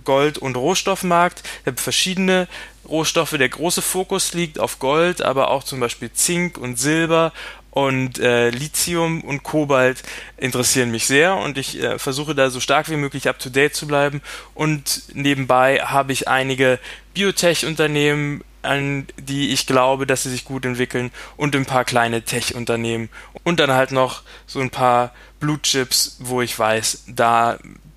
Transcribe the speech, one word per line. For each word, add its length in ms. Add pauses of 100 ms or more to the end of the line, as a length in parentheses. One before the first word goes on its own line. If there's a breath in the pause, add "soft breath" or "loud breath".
Gold- 320
und 180
Rohstoffmarkt. 880 (200 loud breath)
Ich 60
habe 120
verschiedene 680 (400 loud breath)
Rohstoffe. 520
Der 100
große 320
Fokus 540
liegt 240
auf 220
Gold, 420
aber 280
auch 140
zum 160
Beispiel 320
Zink 460
und 200
Silber 540 (380 loud breath)
und, 480
äh, 320
Lithium 720
und 220
Kobalt 580 (340 loud breath)
interessieren 540
mich 160
sehr. 300
Und 200
ich, 260
äh, 160
versuche 360
da 160
so 100
stark 300
wie 60
möglich 340
up-to-date 440
zu 120
bleiben. 340 (340 loud breath)
Und 500 (100)
nebenbei 640
habe 340
ich 160
einige 500 (360 loud breath)
Biotech-Unternehmen, 1300 (180)
an 440 (100)
die 360
ich 160
glaube, 400
dass 160
sie 60
sich 140
gut 200
entwickeln 480 (240 loud breath)
und 180
ein 120
paar 180
kleine 380
Tech-Unternehmen 880 (340 loud breath)
und 160
dann 100
halt 220
noch 320 (240 loud breath)
so 100
ein 120
paar 440 (240 loud breath)
Blue 240
Chips, 560
wo 240
ich 160
weiß, 480
da 520 (380)